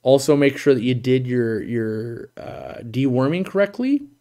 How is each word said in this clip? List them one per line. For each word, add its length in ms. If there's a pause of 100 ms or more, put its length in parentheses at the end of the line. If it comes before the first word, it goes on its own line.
also 340
make 220
sure 160
that 100
you 120
did 320
your, 340
your, 760
uh, 440
deworming 640
correctly. 600 (140)